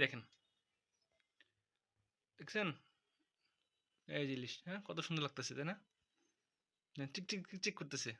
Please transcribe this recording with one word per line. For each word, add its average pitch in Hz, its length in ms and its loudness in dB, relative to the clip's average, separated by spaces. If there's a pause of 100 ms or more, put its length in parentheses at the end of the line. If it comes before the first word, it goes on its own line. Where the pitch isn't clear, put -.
দেখেন, 127 160 4 (2250)
দেখছেন? 196 300 2 (1500)
এই 147 120 4
যে 135 100 2
ইলিশ, 123 160 -4 (120)
হ্যাঁ? 190 220 -2
কত 165 180 -4
সুন্দর 160 200 2
লাগতেছে, 131 320 -2
তাই 143 120 0
না? 202 60 -2 (1400)
চিকচিক, 190 260 0 (100)
চিকচিক 196 300 0
করতেছে, 139 400 -2